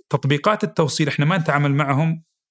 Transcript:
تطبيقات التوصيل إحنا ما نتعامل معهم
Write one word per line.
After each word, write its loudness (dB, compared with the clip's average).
تطبيقات 0
التوصيل 0
إحنا -2
ما 0
نتعامل 0
معهم 0